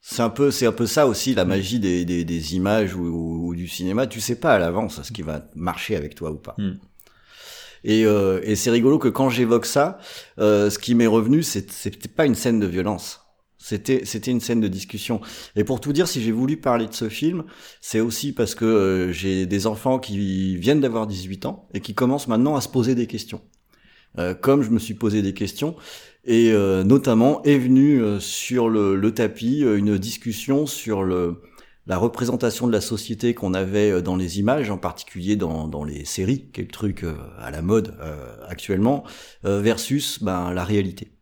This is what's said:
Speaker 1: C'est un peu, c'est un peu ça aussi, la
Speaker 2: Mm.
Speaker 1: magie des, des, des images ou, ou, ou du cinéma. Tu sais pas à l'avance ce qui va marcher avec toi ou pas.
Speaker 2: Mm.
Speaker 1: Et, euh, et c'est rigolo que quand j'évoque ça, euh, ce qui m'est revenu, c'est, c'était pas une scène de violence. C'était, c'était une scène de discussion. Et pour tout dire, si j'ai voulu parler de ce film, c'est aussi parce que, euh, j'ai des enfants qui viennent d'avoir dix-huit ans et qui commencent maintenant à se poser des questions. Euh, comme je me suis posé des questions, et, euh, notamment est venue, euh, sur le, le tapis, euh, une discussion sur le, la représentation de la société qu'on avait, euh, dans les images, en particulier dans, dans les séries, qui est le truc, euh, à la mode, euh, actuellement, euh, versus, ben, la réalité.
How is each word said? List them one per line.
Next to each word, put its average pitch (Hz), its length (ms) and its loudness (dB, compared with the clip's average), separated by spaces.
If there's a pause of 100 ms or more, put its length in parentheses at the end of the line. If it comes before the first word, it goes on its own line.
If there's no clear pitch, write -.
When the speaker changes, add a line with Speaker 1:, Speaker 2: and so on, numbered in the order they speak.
Speaker 1:
C'est - 180 -4
un 113 80 0
peu, 139 200 2
c'est 127 160 0
un 110 60 4
peu 117 140 -2
ça 147 200 4
aussi, 127 280 0
la 98 100 2
Speaker 2:
Mm. 90 40 0
Speaker 1:
magie 95 300 0
des, 90 260 0
des, 85 200 -2
des 82 320 -4
images 98 400 2
ou, 87 100 -4
ou, 82 400 -4
ou 87 80 -4
du 87 140 -8
cinéma. 95 400 -2
Tu 113 120 -10
sais 120 140 -4
pas 147 180 2
à 107 60 6
l'avance 87 440 -2
ce - 100 -14
qui - 100 -10
va 76 320 -8
marcher 85 420 -4
avec 73 200 -6
toi 78 160 -8
ou 76 40 -10
pas. - 220 -14
Speaker 2:
Mm. 98 140 -4 (1120)
Speaker 1:
Et, 110 200 4
euh, 98 380 4
et 104 140 0
c'est 120 140 0
rigolo 120 280 4
que 131 100 2
quand 131 220 2
j'évoque 117 340 2
ça, 165 340 0 (400)
euh, 104 320 4
ce 98 80 -6
qui - 160 -2
m'est 117 120 6
revenu, 113 360 4
c'est, - 280 -6
c'était - 380 -10
pas - 180 0
une 123 80 2
scène 113 260 0
de 101 60 2
violence. 90 540 -4 (380)
C'était, 117 460 -2
c'était 113 280 -4
une 120 80 2
scène 117 200 0
de 107 60 2
discussion. 104 540 -6 (340)
Et 104 80 2
pour 120 180 -2
tout 143 120 -4
dire, 170 160 2
si 139 120 -4
j'ai 113 120 0
voulu 131 240 0
parler 117 320 0
de - 60 -14
ce 113 140 -4
film, 160 360 -4 (360)
c'est - 200 -2
aussi 117 320 -2
parce 110 240 -4
que, - 80 -4
euh, 95 480 2
j'ai 95 340 -2
des 98 220 0
enfants 131 320 0
qui 95 560 -2
viennent 123 240 2
d'avoir 113 260 0
dix-huit 92 400 -8
ans 170 280 -10
et 101 60 -6
qui - 140 -12
commencent 123 320 0
maintenant 127 300 2
à 135 40 0
se - 80 -6
poser 127 280 2
des 120 100 0
questions. 110 340 -10 (800)
Euh, 90 160 -2
comme 139 280 4
je 110 80 0
me 117 100 4
suis 110 140 -8
posé 107 280 0
des 98 100 0
questions, 135 420 -4 (500)
et, 117 280 6
euh, 98 320 4
notamment 127 600 4
est 147 120 6
venue, 131 460 6
euh, 104 180 0
sur 120 480 -2
le, 104 260 4
le 107 200 2
tapis, 117 500 0
euh, 107 140 4
une 104 180 2
discussion 117 680 -2
sur 107 360 -4
le, 90 380 0 (460)
la 92 120 -2
représentation 120 680 0
de 120 60 2
la 107 100 2
société 117 500 -4
qu'on 98 220 -2
avait, 98 360 2
euh, 90 120 2
dans 92 140 -2
les 92 220 -2
images, 117 320 0
en 98 60 -4
particulier 92 600 -4
dans, 80 300 -4
dans 73 180 -6
les 73 200 -10
séries, 104 480 -4
qui - 80 -10
est 90 40 -4
le 92 60 -16
truc, - 340 -6
euh, 82 100 -4 (240)
à 57 120 -14
la 80 120 -8
mode, 98 400 0
euh, 71 340 -12 (120)
actuellement, 107 560 0 (420)
euh, 101 140 2
versus, 113 600 0
ben, 90 300 -2
la 90 120 -2
réalité. 95 580 -2